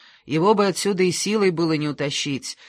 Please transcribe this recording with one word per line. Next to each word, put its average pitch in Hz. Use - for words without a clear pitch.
«его 165
бы 202
отсюда 185
и 180
силой 196
было 160
не 151
утащить. 143